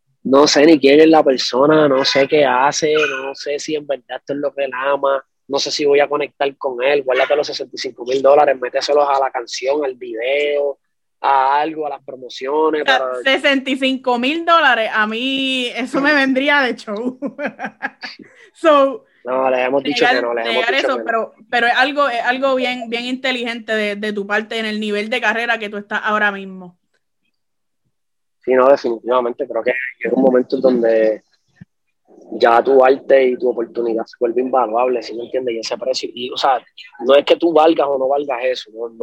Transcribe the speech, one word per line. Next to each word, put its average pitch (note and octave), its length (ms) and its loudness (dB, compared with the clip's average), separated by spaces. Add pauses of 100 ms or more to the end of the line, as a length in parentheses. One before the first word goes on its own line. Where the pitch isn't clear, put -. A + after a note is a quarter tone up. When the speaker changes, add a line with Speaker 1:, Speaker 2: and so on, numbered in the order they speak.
(240)
Speaker 1:
No C3+ 220 6
sé D3+ 180 4
ni D#3+ 140 8
quién C#3 220 6
es D#3+ 80 8
la D#3 140 6
persona, D3 680 2
no C3+ 160 2
sé C3+ 240 0
qué D3 160 4
hace, C#3+ 500 0
no C#3 400 -2
sé C#3+ 240 -8
si D#3 160 -6
en D3 120 -8
verdad C3 320 -8
esto - 160 -10
es C#3+ 40 -4
lo C#3+ 160 -4
que C#3 100 -4
él C3+ 80 -6
ama, C#3 520 -2 (240)
no C#3 100 -4
sé C#3 140 -4
si D3+ 120 -4
voy C#3+ 140 4
a C#3+ 100 2
conectar C#3+ 480 -4
con B2 240 -8
él. C#3 220 0
Guárdate C3 320 0
los D3 120 0
sesenta C#3 280 -10
y - 40 -14
cinco B2+ 260 -10
mil C3 180 -2
dólares, C#3 380 6
méteselos C3+ 480 0
a C#3 100 2
la C3+ 140 0
canción, C3 520 -4
al C3 120 -6
video, C#3 840 -4 (420)
a C#3 400 2
algo, D#3 260 -6
a C#3+ 40 -6
las C3+ 140 -14
promociones". C#3 800 -4
Speaker 2:
O - 40 -6
sea, C4+ 120 2
Speaker 1:
Pero B3+ 240 -4
Speaker 2:
sesenta C4+ 480 0
y C4 60 -2
cinco C4 420 -2
mil D4+ 260 -4
dólares, C#4 500 2
a G#3+ 140 2
mí C4 680 -4
eso C4 260 -4
me D4 140 2
vendría C#4 480 2
de A#3 140 -2
show. A3+ 440 -8
<laughs> C#4+ 80 -8 (1300)
So, C#4 520 2 (180)
Speaker 1:
no, C3 260 0
le B2+ 120 0
hemos C3+ 200 0
dicho A#3+ 220 0
Speaker 2:
negar, A#3+ 160 2
Speaker 1:
que A#3+ 60 -4
no, A#3 80 -4
le - 80 -4
hemos A3+ 120 -2
Speaker 2:
negar A3+ 200 -2
Speaker 1:
dicho C4+ 120 -2
Speaker 2:
eso, C4 120 0
Speaker 1:
que A#3 40 -8
no. - 40 -10
Speaker 2:
pero, A3+ 260 -4 (180)
pero A#3 160 0
es A#3+ 80 0
algo, C#4 340 0
es A#3+ 140 -4
algo C4 320 -2
bien, B3 360 -4
bien A#3+ 160 -6
inteligente B3 680 -6
de, G#3 220 -2
de G#3+ 160 -6
tu G3+ 140 -8
parte A3 320 -4
en A3 80 -4
el G#3+ 120 -6
nivel G#3+ 300 -4
de A#3+ 140 -4
carrera A3+ 360 -2
que G#3 120 -10
tú G#3 80 -10
estás G#3 260 -8
ahora G#3+ 260 0
mismo. F#3+ 480 -14 (1700)
Speaker 1:
Sí, B2+ 80 0
no, B2+ 160 6
definitivamente. B2 800 0
Creo A#2 140 -6
que B2 100 -2 (300)
llega A#2 140 -2
un C3 60 2
momento B2+ 340 2
en C3 60 -4
donde A2+ 600 2 (1120)
ya A#2 300 4
tu B2+ 220 6
arte C3+ 400 4
y B2 120 0
tu B2 120 -2
oportunidad A2+ 560 -4
se - 160 -18
vuelve A#2+ 220 0
invaluable, B2 600 0
¿sí A2 140 -14
me A#2 80 -10
entiendes? B2+ 300 -4
Y A2+ 60 -6
ese A2+ 180 -8
precio, C3 340 -6
y, B2 180 -10
o C3+ 60 -10
sea, C3 260 0 (440)
no C3+ 80 6
es C#3+ 100 6
que E3+ 120 4
tú E3+ 160 0
valgas D#3 360 4
o C#3 100 -2
no C3 100 -2
valgas C#3 360 -2
eso, B2+ 300 -4
no, A#2 140 -10 (140)